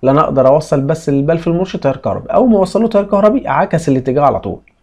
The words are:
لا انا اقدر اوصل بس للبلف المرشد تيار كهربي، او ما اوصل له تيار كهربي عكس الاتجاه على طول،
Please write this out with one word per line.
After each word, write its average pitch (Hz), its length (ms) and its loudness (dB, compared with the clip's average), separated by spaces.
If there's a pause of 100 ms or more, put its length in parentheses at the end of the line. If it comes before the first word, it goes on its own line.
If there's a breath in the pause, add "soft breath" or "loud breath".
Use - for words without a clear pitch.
لا 127 80 2
انا 143 100 4
اقدر 131 260 2
اوصل 147 340 2
بس 156 280 -4
للبلف 147 400 -2
المرشد 185 320 -4
تيار 135 160 -2
كهربي، - 320 -6
او 233 180 2
ما 226 120 4
اوصل 190 240 0
له 226 60 0
تيار 202 160 0
كهربي 208 440 0
عكس 151 400 0
الاتجاه 131 340 0
على 131 180 2
طول، 92 200 -8 (220)